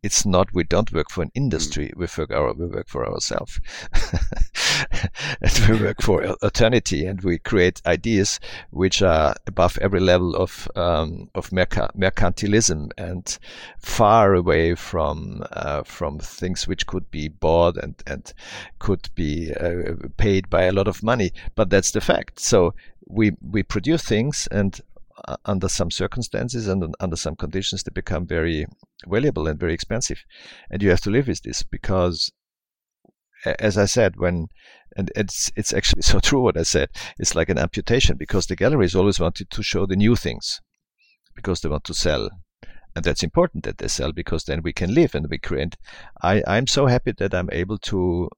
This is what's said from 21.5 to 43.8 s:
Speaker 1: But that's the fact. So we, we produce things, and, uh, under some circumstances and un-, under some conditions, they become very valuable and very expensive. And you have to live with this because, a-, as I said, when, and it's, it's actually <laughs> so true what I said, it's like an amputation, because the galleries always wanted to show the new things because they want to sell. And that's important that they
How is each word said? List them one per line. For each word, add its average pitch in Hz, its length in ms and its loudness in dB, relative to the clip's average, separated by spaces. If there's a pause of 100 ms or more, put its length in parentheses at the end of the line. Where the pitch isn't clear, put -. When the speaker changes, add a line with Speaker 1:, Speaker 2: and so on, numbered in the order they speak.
Speaker 1:
But 98 140 2
that's 98 220 4
the 107 100 -2
fact. - 380 -2
So 90 340 4 (340)
we, 107 240 2 (100)
we 98 220 -4
produce 135 400 -2
things, 120 480 -2
and, 98 280 0 (480)
uh, - 180 -8
under 95 240 0
some 85 220 -2
circumstances 117 760 -4
and 95 160 0
un-, 80 160 -6
under 87 160 -4
some 78 200 -6
conditions, 95 480 -6
they - 100 -10
become 90 320 -4
very 82 400 -2 (420)
valuable 101 400 0
and 76 120 -4
very 82 140 -2
expensive. - 500 -6 (480)
And 98 100 -4
you 101 80 4
have - 120 6
to 101 100 -2
live 135 160 2
with 95 160 -4
this 58 200 -6
because, 90 680 0 (1120)
a-, - 160 -2
as 104 160 2
I 101 80 6
said, 95 320 2
when, 87 300 0 (480)
and 92 200 -4
it's, - 400 -2
it's - 180 -4
actually - 280 4
<laughs> - 120 8
so 101 60 8
true 135 220 4
what 101 160 4
I 82 60 0
said, 73 260 0 (300)
it's - 160 -2
like 82 140 0
an 90 80 2
amputation, 90 600 2
because 85 300 -2
the 92 80 -2
galleries 98 400 2
always 98 240 4
wanted 90 320 -2
to 107 120 -4
show 98 220 0
the 92 100 0
new 104 200 6
things - 460 -6 (760)
because - 260 -4
they - 80 -2
want 73 160 -2
to 85 80 -10
sell. 64 360 0 (680)
And 82 100 -4
that's 82 180 0
important - 400 0
that 50 160 -8
they - 80 -8